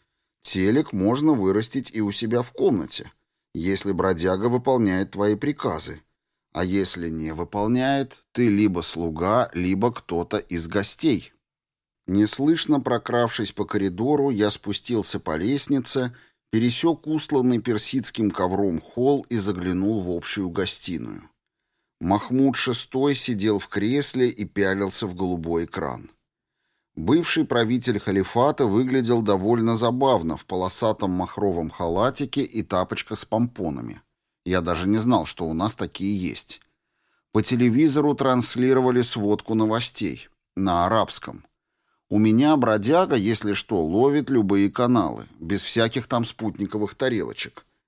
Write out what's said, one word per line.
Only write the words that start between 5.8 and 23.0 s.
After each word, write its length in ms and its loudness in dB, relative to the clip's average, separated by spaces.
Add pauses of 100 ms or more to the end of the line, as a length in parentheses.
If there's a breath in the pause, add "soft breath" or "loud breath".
А 100 -4
если 460 -2
не 240 -6
выполняет, 960 -2
ты 160 2
либо 340 4
слуга, 720 0
либо 380 0
кто-то 460 -6
из 300 -6
гостей». 680 -2 (720)
Неслышно 720 2
прокравшись 720 0
по 140 -6
коридору, 640 0
я 220 2
спустился 680 -4
по 160 -4
лестнице, 800 -2 (360 soft breath)
пересёк 560 0
устланный 520 2
персидским 680 -2
ковром 500 0
холл 500 0
и 80 0
заглянул 640 0
в 140 -2
общую 340 -4
гостиную. 800 -4 (720)
Махмуд 560 2
шестой 600 -2